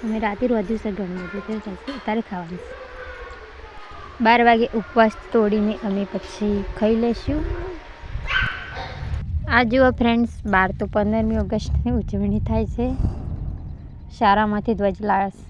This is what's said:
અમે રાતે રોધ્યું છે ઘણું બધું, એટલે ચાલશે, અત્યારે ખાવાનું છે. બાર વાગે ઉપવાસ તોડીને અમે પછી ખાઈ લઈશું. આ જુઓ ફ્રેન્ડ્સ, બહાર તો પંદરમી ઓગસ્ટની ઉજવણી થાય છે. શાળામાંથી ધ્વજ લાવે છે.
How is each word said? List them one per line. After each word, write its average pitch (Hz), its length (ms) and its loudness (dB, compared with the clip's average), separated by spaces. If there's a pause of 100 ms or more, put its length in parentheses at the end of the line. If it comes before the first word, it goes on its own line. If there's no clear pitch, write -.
અમે 220 160 -2
રાતે 208 280 0
રોધ્યું 220 320 0
છે 214 120 -4
ઘણું 185 260 -6
બધું, 180 220 -8
એટલે 220 200 -6
ચાલશે, 202 320 -10
અત્યારે 226 300 -4
ખાવાનું 180 360 -8
છે. - 160 -14 (1500)
બાર 233 220 8
વાગે 233 320 6
ઉપવાસ 220 360 4 (200)
તોડીને 214 420 4 (100)
અમે 202 220 0
પછી 202 580 -2 (160)
ખાઈ 220 160 4
લઈશું. 233 440 0 (2000)
આ 247 140 6
જુઓ 254 280 6
ફ્રેન્ડ્સ, 233 400 2 (140)
બહાર 190 260 4
તો - 140 -4
પંદરમી 220 520 2
ઓગસ્ટની 220 540 0
ઉજવણી 208 480 0
થાય 220 260 0
છે. 233 220 -2 (1300)
શાળામાંથી 208 560 4
ધ્વજ 196 280 0
લાવે 196 280 2
છે. - 200 -16